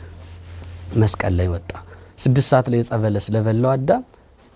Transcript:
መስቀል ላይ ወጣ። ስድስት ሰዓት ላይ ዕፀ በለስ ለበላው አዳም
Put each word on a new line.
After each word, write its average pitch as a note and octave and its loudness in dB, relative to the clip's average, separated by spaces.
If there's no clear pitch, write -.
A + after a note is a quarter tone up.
መስቀል G#2 2
ላይ F2+ 0
ወጣ። F2 -8
ስድስት C3 2
ሰዓት B2+ 4
ላይ A#2+ 0
ዕፀ A#2 -2
በለስ G#2+ 0
ለበላው A2 2
አዳም C3+ 0